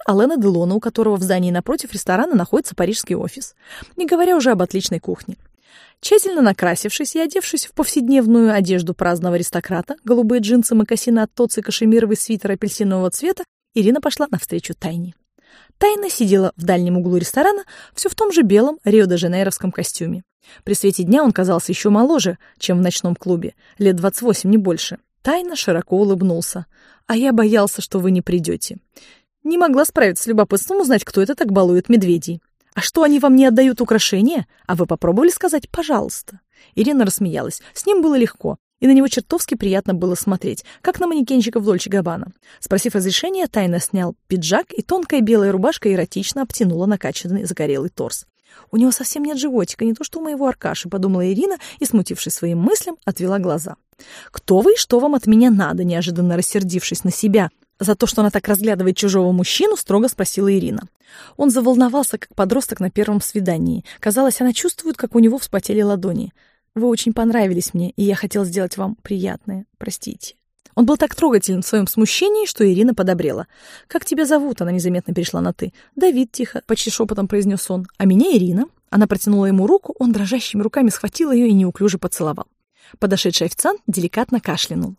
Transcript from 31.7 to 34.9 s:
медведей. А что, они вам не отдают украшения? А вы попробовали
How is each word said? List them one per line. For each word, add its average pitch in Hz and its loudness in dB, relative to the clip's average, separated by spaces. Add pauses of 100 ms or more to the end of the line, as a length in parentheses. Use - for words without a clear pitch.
медведей. 175 2 (320)
А - -8
что, - 0
они 294 4
вам 262 6
не 262 8
отдают 254 4
украшения? 226 0 (180)
А 180 -4
вы 170 0
попробовали 190 2